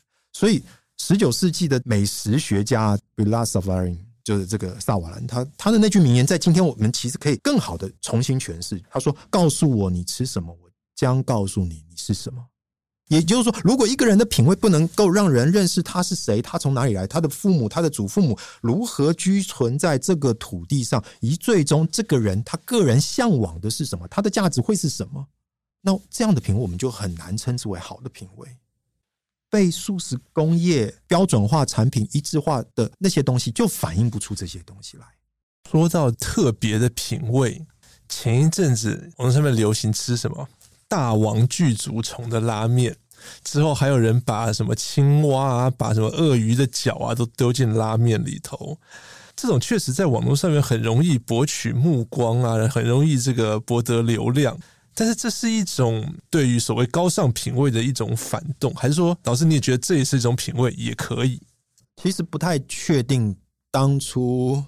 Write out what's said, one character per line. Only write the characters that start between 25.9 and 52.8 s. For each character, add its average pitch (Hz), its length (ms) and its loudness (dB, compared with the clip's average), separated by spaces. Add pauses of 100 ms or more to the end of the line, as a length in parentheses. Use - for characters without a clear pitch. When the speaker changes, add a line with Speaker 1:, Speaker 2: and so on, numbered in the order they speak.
Speaker 1:
这 - 120 -4
样 220 120 4
的 135 40 2
品 101 160 -2
味 110 60 0
我 123 60 -2
们 87 100 -6
就 127 140 -2
很 101 240 -6
难 82 200 -10
称 123 220 -4
之 - 100 -8
为 92 140 -8
好 - 200 -16
的 - 100 -12
品 - 260 -20
味。 - 100 -20 (1040)
被 196 200 4
素 190 280 -6
食 127 220 -6 (140)
工 160 200 2
业 165 400 2 (120)
标 180 180 4
准 107 240 2
化 147 160 4
产 120 240 2
品 107 240 0
一 147 80 0
致 - 180 -4
化 139 240 0 (120)
的 - 240 -2
那 190 100 0
些 160 140 0
东 127 180 2
西 120 100 -4
就 226 160 0
反 82 320 -2
映 117 120 2
不 107 80 -6
出 - 160 -8
这 98 100 -10
些 85 200 -12
东 95 180 -20
西 - 160 -18
来。 - 80 -20 (640)
Speaker 2:
说 165 180 4
到 156 220 2
特 127 420 0
别 107 260 -2
的 120 120 2
品 - 400 -8
味， 127 360 -2 (440)
前 123 340 2
一 160 60 6
阵 160 260 2
子 107 400 -4
网 123 100 -2
络 127 60 4
上 147 100 4
面 135 140 2
流 107 160 2
行 107 180 -2
吃 120 240 -2
什 - 160 -4
么 - 160 -10 (400)
大 131 280 0
王 107 340 2
巨 147 240 2
足 110 300 -6
虫 117 260 -10
的 117 120 -2
拉 113 280 -2
面， 120 260 2 (480)
之 147 200 0
后 151 120 2
还 135 140 0
有 139 80 2
人 113 240 4
把 113 320 -2
什 110 120 -2
么 113 100 -2
青 143 540 2
蛙 135 180 2
啊， 127 240 0
把 113 240 -2
什 110 60 2
么 110 80 0
鳄 151 280 2
鱼 113 180 2
的 131 120 2
脚 - 300 -4
啊 117 180 -4
都 120 100 -2
丢 120 260 -2
进 120 220 0
拉 110 240 0
面 113 260 2
里 - 200 -8
头。 - 360 -12 (560)
这 - 140 -6
种 156 100 4
确 220 200 0
实 131 160 -4
在 190 120 2
网 117 160 0
络 127 140 2
上 175 140 0
面 147 120 4
很 113 200 0
容 113 200 2
易 165 160 2
博 117 280 0
取 - 260 -4
目 123 320 2
光 120 380 0
啊， 113 260 2
很 117 160 0